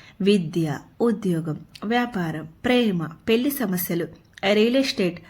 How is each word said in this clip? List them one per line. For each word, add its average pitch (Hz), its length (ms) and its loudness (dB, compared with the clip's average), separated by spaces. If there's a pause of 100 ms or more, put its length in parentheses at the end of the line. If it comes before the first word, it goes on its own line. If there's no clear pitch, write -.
(200)
విద్య, 165 580 0 (220)
ఉద్యోగం, 180 600 0 (240)
వ్యాపారం, 196 640 -4 (160)
ప్రేమ, 220 420 2 (220)
పెళ్లి 247 220 2
సమస్యలు, 180 580 -4 (440)
రియల్ 226 240 4
ఎస్టేట్, 214 540 0